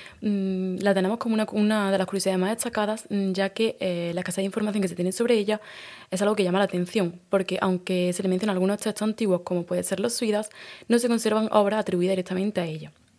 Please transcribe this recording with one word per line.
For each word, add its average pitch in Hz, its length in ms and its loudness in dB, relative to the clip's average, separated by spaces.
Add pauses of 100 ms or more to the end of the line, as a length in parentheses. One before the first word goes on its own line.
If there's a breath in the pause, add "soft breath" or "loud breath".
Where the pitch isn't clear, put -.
(200 loud breath)
mm, 190 600 -2
la 202 140 4
tenemos 190 260 2
como 226 160 0
una, 220 180 0
una 208 360 2
de 196 80 2
las 185 80 2
curiosidades 190 320 0
más 185 120 2
destacadas, 220 600 -2
mm, 196 220 0
ya 190 180 0
que, 220 300 0
eh, 175 340 -2
la 180 60 -2
escasez 180 180 -4
de 196 100 0
información 208 340 0
que 190 80 2
se 170 60 -8
tiene 180 180 0
sobre 240 220 2
ella 214 260 0 (480 loud breath)
es 185 120 -2
algo 208 140 4
que 202 80 2
llama 180 160 4
la 202 60 4
atención, 180 640 -2
porque 190 320 0
aunque 180 500 0
se 185 120 -4
le 190 40 0
mencionan 185 280 0
algunos 190 240 0
textos 214 280 -4
antiguos, 202 380 0
como 175 180 -2
puede 180 200 -4
ser 185 180 -2
los 233 120 -2
Suidas, 214 360 -2 (400 loud breath)
no 233 100 6
se 247 80 0
conservan 220 460 2
obras 208 260 4
atribuidas 185 320 0
directamente 185 480 -2
a 175 60 -2
ella. 156 260 -10 (280)